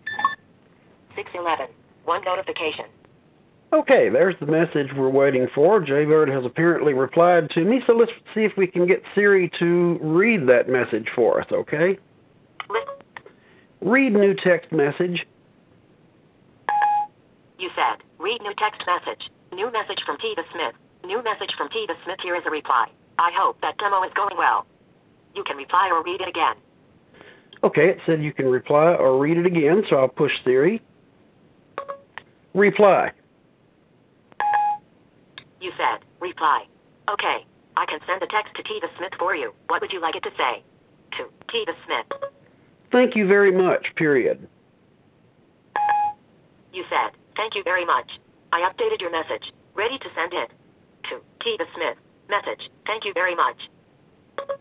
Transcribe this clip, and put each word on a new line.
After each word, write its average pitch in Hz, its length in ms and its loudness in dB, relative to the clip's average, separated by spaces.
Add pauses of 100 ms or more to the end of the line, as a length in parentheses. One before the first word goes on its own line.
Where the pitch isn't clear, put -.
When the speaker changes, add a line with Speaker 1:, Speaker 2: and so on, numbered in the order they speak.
(1160)
Speaker 1:
Six - 180 -12
eleven. 160 340 -4 (360)
One 170 220 -2
notification. 170 600 -6 (840)
Speaker 2:
Okay, 262 380 4
there's 170 260 2
the 147 120 -8
message 156 460 0
we're 135 140 0
waiting 135 400 4
for. 180 320 4
Jaybird 151 480 2
has 135 180 -2
apparently 156 480 2
replied 165 580 4
to 165 120 0
me, 233 160 2
so 233 140 2
let's 233 180 4 (220)
see 220 100 0
if 208 140 0
we 190 100 2
can 180 180 0
get 175 200 2 (100)
Siri 196 320 4 (120)
to 175 420 2
read 175 460 2
that 123 200 6
message 117 420 -2
for - 300 2
us, - 140 -8
okay? 175 440 0 (720)
Speaker 1:
Listen. 554 260 -6 (840)
Speaker 2:
Read 254 320 2
new 202 220 4
text 180 400 0
message. 160 520 0 (2250)
Speaker 1:
You 180 200 -10
said, 127 260 -2 (140)
"Read 214 240 -6
new 202 140 -10
text - 300 -4
message. - 460 -6 (220)
New 196 180 -6
message 202 340 -6
from 147 120 -6
Tiva 208 340 -8
Smith. 151 220 -6 (320)
New 233 180 -6
message 202 320 -6
from 151 120 -8
Tiva 208 280 -6 (100)
Smith. 180 160 -10
Here 180 140 -4
is 165 100 -6
a 165 40 -4
reply. 139 400 -2 (300)
I 170 120 2
hope 170 280 0
that - 180 -4
demo 202 260 0
is - 100 -8
going 196 240 -2
well. 135 280 0 (680)
You 196 80 -8
can - 140 -8
reply 180 340 0
or 165 120 0
read 180 180 -6
it 180 80 -8
again." 147 260 -2 (1080)
Speaker 2:
Okay, 175 260 4
it 190 160 -2
said 156 180 0
you 147 80 -4
can 135 180 -2
reply 147 460 4
or 131 220 4
read 151 200 2
it 170 80 0
again, 175 400 2
so 156 120 2
I'll 131 100 4
push - 360 -2
Siri. 143 380 2 (1700)
Reply. 190 580 6 (2500)
Speaker 1:
You 185 180 -12
said, 127 220 -2 (220)
"Reply." 160 440 -2 (440)
Okay, 160 360 -4 (300)
I 180 100 -2
can 175 220 -10
send 185 160 -4
a 165 40 -8
text 208 280 -4
to - 80 -12
Tiva 202 340 -8
Smith 185 220 -10
for 185 160 -2
you. 123 180 -6 (140)
What 165 140 -2
would - 100 -8
you 185 80 -6
like 165 160 -4
it 185 80 -8
to - 120 -10
say? - 280 -4 (540)
To - 120 -10 (200)
Tiva 202 260 -6 (100)
Smith. 127 200 -6 (840)
Speaker 2:
"Thank 247 280 2
you 208 100 0
very 202 240 6
much, 185 440 0
period." 131 520 0 (2250)
Speaker 1:
You 180 180 -12
said, 123 220 -2 (240)
"Thank 214 200 -6
you 202 80 -6
very 180 200 0
much. 156 360 -2 (340)
I 175 160 0
updated 220 300 -2
your 170 120 -6
message. 151 420 -8 (220)
Ready 233 240 -4
to 185 140 -14
send 165 200 -6
it. 139 160 -6 (540)
To - 180 -12 (180)
Tiva 233 340 -4
Smith. 151 220 -6 (320)
Message. - 420 -6 (160)
Thank 214 200 -6
you 196 80 -6
very 180 200 -2
much." 151 360 -4 (920)